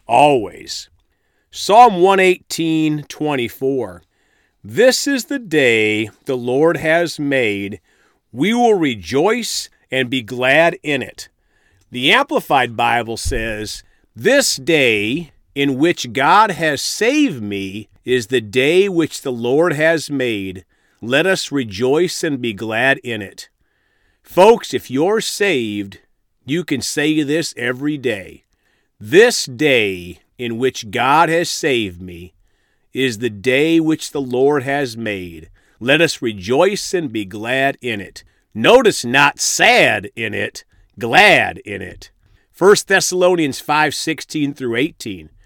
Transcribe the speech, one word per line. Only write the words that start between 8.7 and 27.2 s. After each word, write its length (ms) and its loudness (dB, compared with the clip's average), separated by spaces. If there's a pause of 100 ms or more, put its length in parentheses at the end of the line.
rejoice 960 -2 (220)
and 200 -2
be 120 -2
glad 600 2
in 200 -4
it." 260 -14 (640)
The 200 0
Amplified 640 0
Bible 420 -2
says, 640 -6 (340)
"This 400 2
day 760 0 (220)
in 240 -2
which 360 -2
God 380 4
has 280 -2
saved 640 -2
me 460 -8 (160)
is 240 0
the 120 0
day 480 2
which 320 -2
the 120 -6
Lord 420 0
has 360 0
made. 540 -4 (380)
Let 240 0
us 260 -2
rejoice 720 -2
and 160 -4
be 140 -4
glad 500 0
in 160 -8
it." 300 -16 (720)
Folks, 500 4
if 180 -6
you're 300 0
saved, 800 -2 (480)
you 180 -4
can 160 -4
say 420 -2